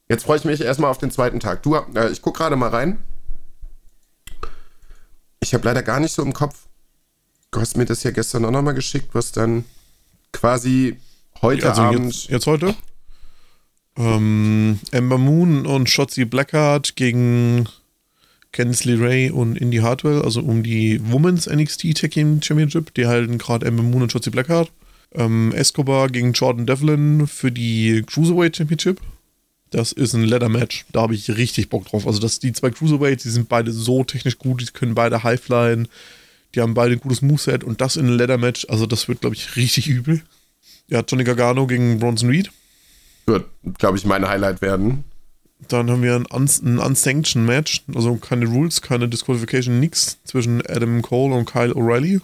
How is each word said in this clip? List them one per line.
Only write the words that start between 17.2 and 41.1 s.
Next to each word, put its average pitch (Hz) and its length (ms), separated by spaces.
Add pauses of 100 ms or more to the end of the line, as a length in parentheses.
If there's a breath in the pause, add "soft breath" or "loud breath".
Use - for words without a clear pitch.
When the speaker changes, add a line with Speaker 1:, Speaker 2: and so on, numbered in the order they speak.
Speaker 2:
Candice 123 340
LeRae 123 460
und 120 240
Indy 120 220
Hartwell, 135 460
also 120 180
um 113 220
die 110 360 (120)
Women's 165 360
N 147 120
X 151 180
T 160 160
Tag 156 180
Team 151 300
Championship. 156 540
Die 123 100
halten 120 320
gerade 117 300
Ember 117 160
Moon 123 180
und 117 100
Shotzi 120 200
Blackheart. 160 400 (420 soft breath)
Ähm, 113 400
Escobar 135 560
gegen 123 240
Jordan 120 320
Devlin 147 640
für - 240
die 113 540
Cruiserweight 165 520
Championship. 165 440 (680)
Das 113 220
ist 120 220
ein 113 100
Ladder-Match. 117 680
Da 113 100
hab 113 100
ich 104 180
richtig 113 400
Bock 101 160
drauf. 104 200
Also 107 140
das, 113 200
die 123 140
zwei - 160
Cruiserweights, 143 540
die 120 60
sind 117 200
beide 117 220
so 120 320
technisch 123 340
gut, 127 240
die 120 40
können 117 300
beide 117 280
Highflyen, 120 640 (680 loud breath)
die 123 60
haben 117 120
beide 120 200
ein 120 60
gutes 131 220
Moveset 135 420
und 120 180
das 131 160
in 135 100
ein 120 100
Ladder-Match, 120 520
also 110 160
das 110 220
wird, 123 140
glaub 120 120
ich, - 220
richtig 123 320
übel. 143 360 (640 soft breath)
Ja, 117 200
Johnny 127 180